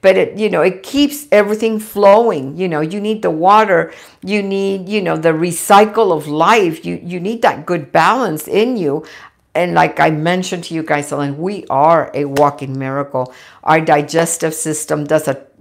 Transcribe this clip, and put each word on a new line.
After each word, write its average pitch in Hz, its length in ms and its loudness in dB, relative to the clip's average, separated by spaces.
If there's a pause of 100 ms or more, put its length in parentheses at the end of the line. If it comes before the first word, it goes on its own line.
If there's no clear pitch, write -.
but 190 160 4
it, 190 180 0
you 214 140 0
know, 165 140 0
it 185 180 0
keeps 285 500 -2
everything 214 480 2
flowing. 196 800 2
You 185 100 -2
know, 156 140 -2
you 170 180 -4
need 214 220 -4
the 180 80 0
water, 180 640 2 (300)
you 202 180 -2
need, 196 480 -4
you 214 100 -2
know, 165 160 -2
the 160 140 2
recycle 196 840 2
of 151 160 -2
life. 170 560 0
You, 170 200 -8
you 175 160 -10
need 226 240 -6
that 151 240 -2
good 165 240 -4
balance 180 560 0
in 233 300 0
you. 151 280 -2 (480)
And 170 220 -2
like 165 240 2
I 151 100 4
mentioned 175 560 -2
to - 80 -10
you 160 80 -4
guys, 147 300 -4
Ellen, 143 260 -4
we 185 320 -6
are 151 460 2
a 143 100 -2
walking 139 540 -2
miracle. 135 520 -4 (320)
Our 160 160 4
digestive 160 760 0
system 151 480 -4
does 156 240 0
a - 180 -6 (160)